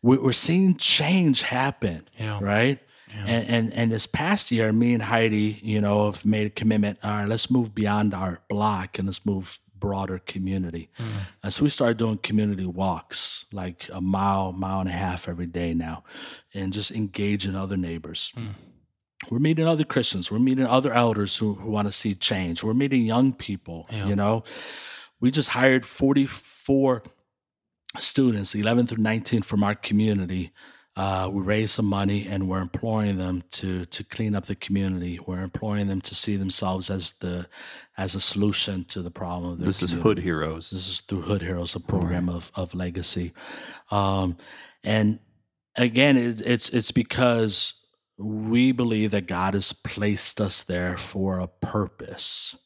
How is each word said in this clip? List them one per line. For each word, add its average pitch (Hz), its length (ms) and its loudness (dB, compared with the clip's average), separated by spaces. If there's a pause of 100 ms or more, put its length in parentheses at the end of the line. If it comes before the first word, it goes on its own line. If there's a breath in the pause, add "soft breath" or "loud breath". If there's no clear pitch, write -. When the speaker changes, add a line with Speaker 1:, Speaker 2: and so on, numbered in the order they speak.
Speaker 1:
we, 127 160 6
we're 131 160 2
seeing 185 440 4
change 160 640 4
happen, 127 640 -2 (100)
Speaker 2:
Yeah. 107 240 -4
Speaker 1:
right? 110 380 2 (300 soft breath)
Speaker 2:
Yeah. 101 180 -10
Speaker 1:
And, 113 220 0
and, 113 240 2
and 117 180 2
this 110 160 -2
past 190 440 0
year, 110 220 2
me 120 220 4
and 110 80 -2
Heidi, 107 580 2
you 107 200 0
know, 104 260 4
have 101 180 -6
made 107 220 2
a - 20 -4
commitment. 107 540 0
All 107 80 -2
right, 104 160 -2
let's 113 240 0
move 113 240 0
beyond 104 400 2
our 92 340 -6
block 101 480 -2
and 95 100 -4
let's - 160 -4
move 95 360 -4 (180)
broader 95 400 -4
community. 92 800 -6
Speaker 2:
Mm. 113 140 -8 (320 loud breath)
Speaker 1:
And 101 100 -4
so 151 100 0
we 147 60 4
started 117 280 2
doing 110 200 0
community 104 480 0
walks, 90 880 -4
like 92 400 -10
a 92 100 -8
mile, 98 500 0
mile 95 280 -4
and 95 100 -2
a 90 40 -4
half 90 360 -4
every 87 160 -6
day 85 300 -4
now, 82 280 -4 (520 loud breath)
and 98 180 -4
just 104 160 -2
engaging 101 680 -2
other 95 220 -4
neighbors. 85 580 -6
Speaker 2:
Mm. 110 180 -10 (760 loud breath)
Speaker 1:
We're 117 100 -2
meeting 160 280 4
other 156 160 4
Christians. 104 480 0
We're 107 80 -2
meeting 131 260 4
other 131 260 4
elders 113 460 2
who, 107 160 0
who 98 160 -8
wanna 104 220 0
see 101 240 -2
change. 90 480 -2
We're 110 100 0
meeting 131 320 2
young 123 280 4
people, 85 580 -10
Speaker 2:
Yeah. 101 160 -4
Speaker 1:
you 101 80 2
know. 107 280 2 (760 loud breath)
We 123 120 4
just 143 180 0
hired 131 360 6
forty-four 135 1160 0 (960)
students, 113 560 2
eleven 117 320 2
through 110 160 0
nineteen 110 380 0
from 104 220 0
our 101 120 2
community. 95 760 0 (440 loud breath)
Uh, 95 360 -2
we 98 100 -2
raised 107 320 2
some 107 140 2
money, 98 400 0
and 95 200 -4
we're 92 140 -2
employing 104 560 -2
them 92 320 -4
to, 92 360 -4
to - 180 -10
clean 107 320 -2
up 95 100 -4
the 101 80 -6
community. 92 720 -2
We're 92 160 -6
employing 104 460 -2
them 95 140 -2
to - 120 -8
see - 220 0
themselves 95 560 -2
as 92 220 -4
the, 90 340 -6 (500 loud breath)
as 95 160 -4
a 98 60 -2
solution 98 640 0
to - 160 -8
the 87 80 -8
problem 87 440 -6
of 85 40 -8
their 90 80 -4
Speaker 3:
This 95 160 0
is 90 80 0
Speaker 1:
community. 85 200 2
Speaker 3:
Hood 80 140 2
Heroes. 80 460 -4
Speaker 1:
This 92 180 -6
is - 120 -4
through 95 220 -6
Hood 101 200 -2
Heroes, 87 340 -4
a 87 40 -6
Speaker 3:
All - 60 -14
Speaker 1:
program 87 420 0
Speaker 3:
right. 87 80 -2
Speaker 1:
of, 85 200 -10
of 92 200 -8
legacy. 90 580 -4 (560 loud breath)
Um, 98 480 0 (460 loud breath)
and 107 340 2 (580)
again, 123 400 4
it's, 120 260 0
it's, 117 280 0
it's 120 220 0
because 117 840 2 (460)
we 110 520 2
believe 113 400 0
that 98 140 0
God 95 300 -2
has - 180 0
placed - 680 -2
us 101 220 0
there 90 380 -4
for 95 400 -4
a 90 80 -4
purpose - 1080 -2 (100)